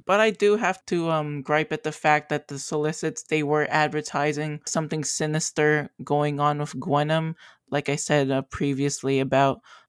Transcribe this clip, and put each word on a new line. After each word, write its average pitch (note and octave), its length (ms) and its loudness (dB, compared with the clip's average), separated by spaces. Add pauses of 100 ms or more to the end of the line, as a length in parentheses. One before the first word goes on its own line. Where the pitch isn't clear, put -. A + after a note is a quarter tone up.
But G3 140 2
I A3 120 4
do G#3 260 2
have F#3+ 300 -2
to, E3+ 220 -2
um, D3 320 -2
gripe D3+ 300 0
at D#3 120 -4
the D#3 80 -4
fact D3+ 380 2
that D3 200 -4
the C#3 100 -8
solicits, D#3+ 640 -4
they D#3 200 0
were D3 260 2
advertising D3+ 960 -2
something D#3 380 -4
sinister D3+ 840 0 (140)
going D3 360 0
on D3 200 2
with D3 140 -6
Gwenom. D#3 640 0 (340)
Like D3 180 -2
I C#3+ 80 0
said, C#3+ 340 2
uh, C3+ 120 0
previously C#3 800 -2
about C3+ 420 2 (280)